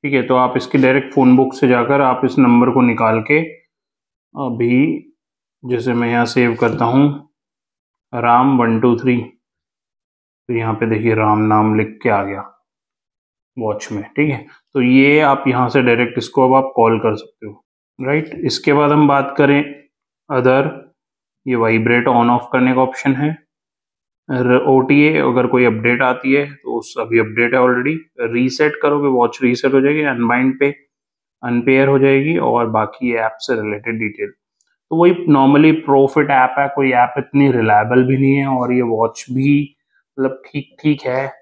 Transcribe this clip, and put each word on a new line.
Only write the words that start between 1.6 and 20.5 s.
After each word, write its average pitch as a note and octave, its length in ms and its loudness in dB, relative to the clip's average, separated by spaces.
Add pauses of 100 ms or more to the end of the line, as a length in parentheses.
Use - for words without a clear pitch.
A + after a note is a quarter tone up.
जाकर B2 340 2
आप B2+ 240 0
इस A#2+ 140 -2
number A#2+ 320 4
को B2+ 100 2
निकाल A2+ 400 0
के, D3 180 0 (960)
अभी B2 760 -2 (500)
जैसे B2 300 -4
मैं A#2+ 160 -2
यहाँ A#2+ 160 0
save A#2+ 300 0
करता A#2 300 -2
हूँ C3 200 2 (1080)
राम B2 440 2
वन A2+ 220 0
टू A#2+ 160 2
थ्री, B2 220 -2
तो - 1400 -16
यहाँ A2+ 200 -4
पे A2 160 -4
देखिए A2 260 0
राम G#2+ 300 0
नाम G#2+ 320 2
लिख G#2+ 260 -4
के A#2+ 60 0
आ G2+ 140 0
गया G2 200 -10 (1120)
watch G#2+ 340 -6
में, G2+ 140 -8
ठीक D3+ 240 -2
है। A2 160 -6 (300)
तो C3+ 60 0
ये C3+ 400 4
आप C#3 260 2
यहाँ B2 220 0
से C3+ 140 2
direct A#2+ 340 0
इसको C3 300 0
अब C3 80 4
आप C3+ 200 0
call A2+ 240 2
कर A2 160 -2
सकते - 320 -18
हो, G#2 160 -20 (360)
right। D3 340 -4 (120)
इसके C#3 280 -2
बाद D3 180 2
हम D3+ 160 4
बात C#3 300 0
करें C#3+ 240 4 (680)
other, C3 460 0 (720)